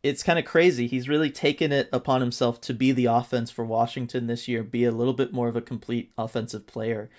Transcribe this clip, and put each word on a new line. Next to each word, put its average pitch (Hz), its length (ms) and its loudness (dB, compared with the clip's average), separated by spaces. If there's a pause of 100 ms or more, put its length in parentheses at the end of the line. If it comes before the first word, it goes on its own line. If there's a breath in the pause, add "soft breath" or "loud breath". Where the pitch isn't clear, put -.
it's 139 180 -2
kinda 170 200 2
crazy. 165 440 4
He's 123 220 -4
really 151 220 2
taken 147 420 0
it 139 200 0
upon 127 280 0
himself 120 420 0
to 127 120 -4
be 131 180 4
the 127 140 2
offense 117 440 0
for 120 140 -6
Washington 117 640 -2
this 117 180 -4
year, 117 160 -2
be 117 220 0
a 120 80 4
little 120 220 0
bit 123 180 -2
more 120 160 0
of 117 80 -2
a 117 40 -2
complete 117 560 -6
offensive 113 500 -6
player. 110 520 -6